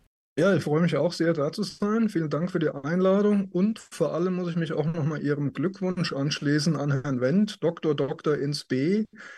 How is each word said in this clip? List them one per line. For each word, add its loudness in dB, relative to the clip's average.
Ja, 4
ich 2
freue 2
mich 2
auch 2
sehr, 2
da 0
zu -4
sein. 0
Vielen -2
Dank -2
für 0
die 2
Einladung 2
und 0
vor -2
allem 0
muss -4
ich -2
mich -2
auch 0
nochmal -2
Ihrem 0
Glückwunsch -2
anschließen 0
an -2
Herrn -2
Wendt, 2
Doktor, 0
Doktor -2
ins -4
B. 0